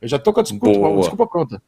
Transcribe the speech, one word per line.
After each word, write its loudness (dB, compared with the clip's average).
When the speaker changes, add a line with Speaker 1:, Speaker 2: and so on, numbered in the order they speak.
Speaker 1:
Eu -12
já -2
tô 0
com 0
a -2
desculpa, 0
Speaker 2:
Boa. 2
Speaker 1:
desculpa 0
pronta, -6